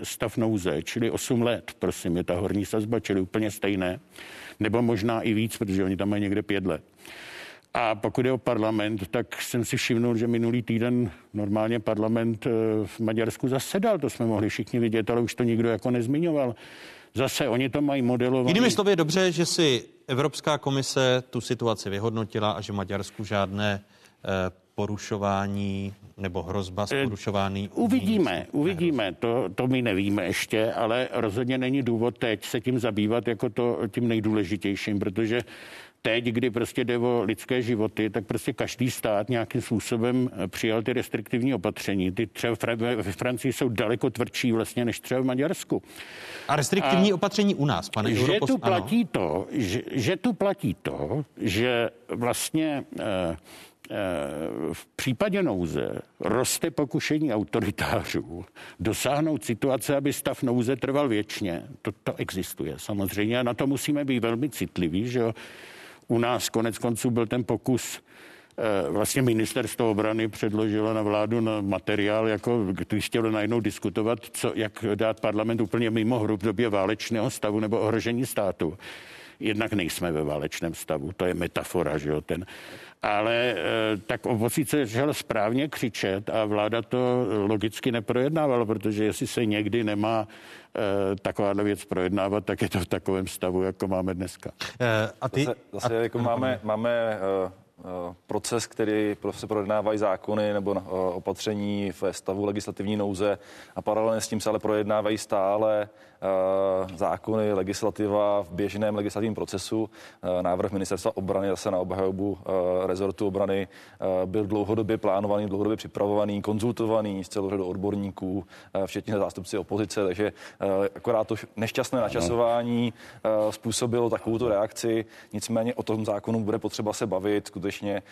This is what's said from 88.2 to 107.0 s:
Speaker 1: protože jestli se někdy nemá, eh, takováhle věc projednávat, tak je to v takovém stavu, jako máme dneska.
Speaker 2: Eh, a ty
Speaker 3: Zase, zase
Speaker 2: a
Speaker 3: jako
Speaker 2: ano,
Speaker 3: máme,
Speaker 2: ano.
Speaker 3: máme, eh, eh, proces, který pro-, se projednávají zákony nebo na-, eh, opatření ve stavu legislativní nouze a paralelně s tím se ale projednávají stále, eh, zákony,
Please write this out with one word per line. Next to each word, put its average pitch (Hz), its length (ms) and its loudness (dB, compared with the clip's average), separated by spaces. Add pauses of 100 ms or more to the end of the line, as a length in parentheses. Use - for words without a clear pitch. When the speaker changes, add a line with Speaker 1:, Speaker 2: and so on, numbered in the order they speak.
Speaker 1:
protože 107 380 0
jestli 104 220 0
se 120 180 0
někdy 107 400 2
nemá, 107 440 0 (480)
eh, - 40 -2 (420)
takováhle 101 420 0
věc 104 200 0
projednávat, 95 600 0
tak 98 180 -2
je 101 60 2
to 92 120 -2
v 87 60 -4
takovém 95 400 0
stavu, 92 360 -2
jako 95 260 -2
máme 92 260 0
dneska. 87 360 -8 (300)
Speaker 2:
Eh, 110 300 2 (100)
a 135 80 -2
ty 131 160 0
Speaker 3:
Zase, 123 140 -2 (140)
zase 113 260 0
Speaker 2:
a 113 40 2
Speaker 3:
jako 117 160 0
Speaker 2:
ano, 120 120 0
Speaker 3:
máme, 123 220 0
Speaker 2:
ano. 117 120 -4
Speaker 3:
máme, 107 260 0
eh, 98 600 0 (280)
eh, 90 360 -8 (120)
proces, 104 400 -2
který 107 540 0
pro-, 101 120 -4
se - 140 -10
projednávají 107 520 0
zákony 104 540 0
nebo 101 220 0
na-, 95 120 -4
eh, - 40 -8 (240)
opatření 101 880 -4
ve 95 120 0
stavu 95 320 -4
legislativní 101 520 -2
nouze 101 420 0 (380)
a 95 60 -6
paralelně 110 380 2
s - 80 -6
tím 110 120 -2
se 110 100 -2
ale 107 80 2
projednávají 107 600 2
stále, 104 680 2 (340)
eh, 95 760 2
zákony, 104 560 0